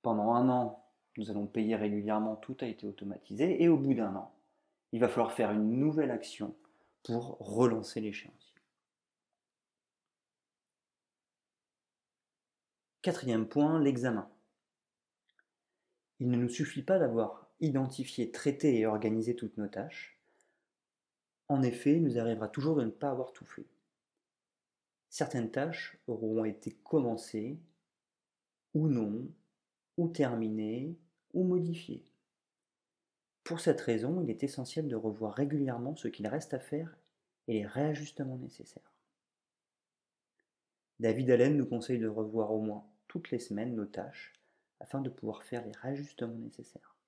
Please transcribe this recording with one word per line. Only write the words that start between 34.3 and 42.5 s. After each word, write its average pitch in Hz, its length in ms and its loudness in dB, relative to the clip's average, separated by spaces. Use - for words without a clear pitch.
essentiel 139 460 -4
de 117 80 -2
revoir 107 360 -4
régulièrement 139 640 -2
ce - 140 -6
qu'il 107 180 -6
reste 143 260 -4
à 127 60 -4
faire 160 340 -6
et 120 60 -2
les 107 120 0
réajustements 143 720 -4
nécessaires. - 540 -16
David 127 320 4
Allen 127 240 8
nous 139 100 4
conseille 120 340 -2
de 113 80 0
revoir 107 440 0